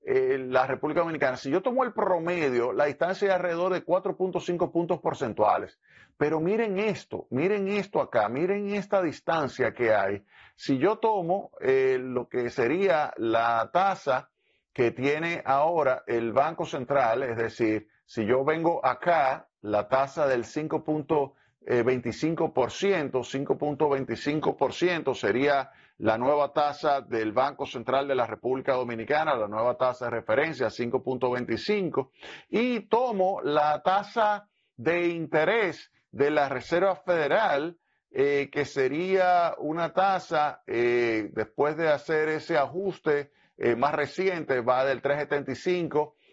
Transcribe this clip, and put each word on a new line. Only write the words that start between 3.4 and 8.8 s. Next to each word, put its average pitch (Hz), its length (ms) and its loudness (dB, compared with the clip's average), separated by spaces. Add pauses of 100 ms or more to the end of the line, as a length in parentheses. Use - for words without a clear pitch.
de 170 100 -4
cuatro 185 340 0
punto 180 220 -2
cinco 175 320 -2
puntos 170 280 0
porcentuales. 104 800 0 (380)
Pero 151 220 2
miren 202 400 0
esto, 202 500 -4
miren 190 400 0
esto 196 320 0
acá, 110 260 0
miren 196 480 -2
esta 196 260 0